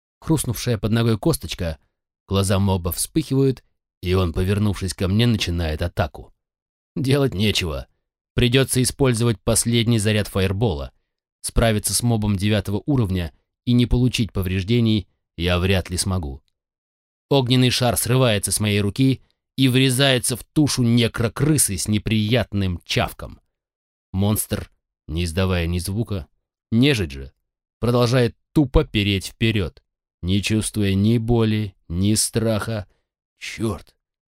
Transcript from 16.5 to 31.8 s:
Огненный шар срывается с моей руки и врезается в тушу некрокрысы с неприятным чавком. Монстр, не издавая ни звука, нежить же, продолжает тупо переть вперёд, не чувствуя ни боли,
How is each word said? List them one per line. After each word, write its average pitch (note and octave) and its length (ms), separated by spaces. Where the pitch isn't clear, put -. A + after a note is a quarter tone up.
Огненный B2+ 420
шар A#2+ 260
срывается A#2+ 560
с - 80
моей G#2 200
руки B2 400
и C3 120
врезается B2+ 680
в - 80
тушу C3+ 400
некрокрысы A#2 920
с - 120
неприятным G#2+ 960
чавком. - 560
Монстр, G2+ 580
не E2+ 160
издавая F2 420
ни F2 140
звука, G2 480
нежить A2+ 400
же, C2+ 220
продолжает A#2+ 560
тупо D#3 320
переть G2+ 420
вперёд, A2 560
не F#2+ 180
чувствуя G2+ 540
ни G#2+ 240
боли, A2 560